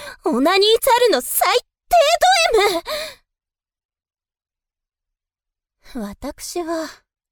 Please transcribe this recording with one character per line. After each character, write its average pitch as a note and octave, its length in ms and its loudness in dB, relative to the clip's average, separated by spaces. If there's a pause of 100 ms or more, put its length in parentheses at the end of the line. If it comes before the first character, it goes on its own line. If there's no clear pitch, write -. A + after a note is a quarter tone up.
(240)
オ B3+ 160 0
ナ E4+ 180 2
ニ G4+ 80 4
ー - 20 4 (140)
猿 B4 300 2
の B3+ 80 0
最 - 360 -4 (320)
低 F5+ 80 2 (4000)
ド B3 60 -10
M。 G#3 60 -10
私 - 580 -12
は D#4+ 240 -8 (440)